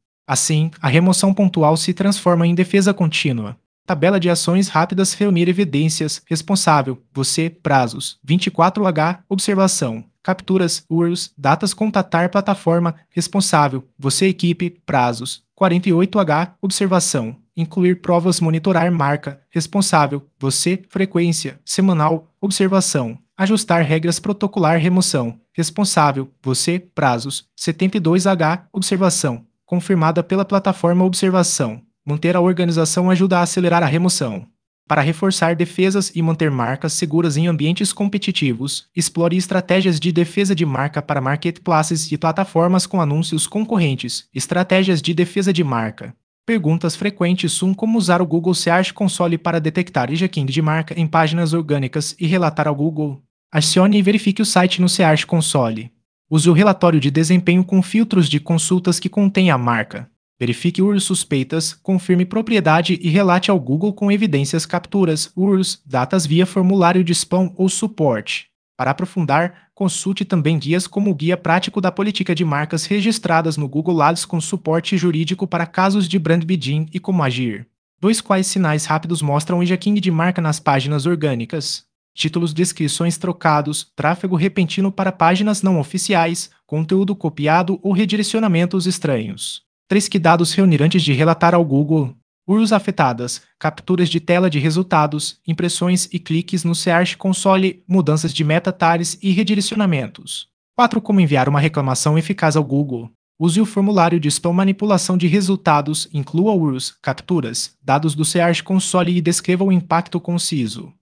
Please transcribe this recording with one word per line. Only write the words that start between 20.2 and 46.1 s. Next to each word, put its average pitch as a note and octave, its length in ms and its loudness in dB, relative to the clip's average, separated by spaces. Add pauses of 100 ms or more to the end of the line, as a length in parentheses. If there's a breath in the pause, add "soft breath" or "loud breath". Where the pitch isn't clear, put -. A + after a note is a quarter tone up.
você, F3 500 -2
frequência, E3+ 760 -2
semanal, E3 760 0
observação, F#3 800 0 (200)
ajustar F#3+ 460 2
regras D#3+ 340 0
protocolar G3 600 0
remoção. D3+ 580 0 (140)
Responsável, D3+ 800 0 (120)
você, C3 360 -2
prazos, C3+ 640 -4 (100)
setenta F#3 440 -2
e - 20 -2
dois F3 260 2
H, F3 460 0
observação, F3+ 720 -2 (220)
confirmada E3+ 560 0
pela F#3+ 200 -2
plataforma F#3+ 640 0
observação. F3+ 800 0 (200)
Manter D3+ 320 0
a F3+ 60 2
organização F3 720 2
ajuda F#3 280 2
a F3 40 2
acelerar F3 400 2
a D#3+ 40 2
remoção. C#3+ 600 -2 (420)
Para D3+ 140 2
reforçar E3+ 520 0
defesas F#3 600 0
e E3+ 80 -2
manter D#3+ 280 0
marcas C3 440 -2
seguras D#3+ 420 0
em D#3+ 100 0
ambientes E3 460 0
competitivos, E3 920 -4 (100)
explore E3+ 400 0
estratégias F3+ 640 0
de F3+ 120 -2
defesa F3+ 420 0
de E3 100 -2
marca C#3+ 380 -4
para C#3+ 180 -4
marketplaces D#3 920 -2
e D3+ 60 -4
plataformas F3 720 0
com F#3 160 0
anúncios D#3 440 -2
concorrentes. F3 880 -2
Estratégias F#3 680 0
de F3 100 -2
defesa F3+ 400 0
de E3+ 100 0
marca. A2+ 520 -6 (320)